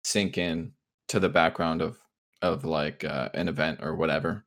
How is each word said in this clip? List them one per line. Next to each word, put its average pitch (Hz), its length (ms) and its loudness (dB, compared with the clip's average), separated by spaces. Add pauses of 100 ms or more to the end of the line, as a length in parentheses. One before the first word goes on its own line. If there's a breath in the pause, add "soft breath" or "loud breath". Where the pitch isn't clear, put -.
sink 101 320 0
in 85 360 -2 (360)
to - 100 0
the 92 100 4
background 82 520 2
of, - 180 -4 (420)
of, 82 240 2
like, 76 380 -2
uh, 71 300 -4
an 87 160 -2
event 78 340 0
or 78 120 -4
whatever, 80 520 0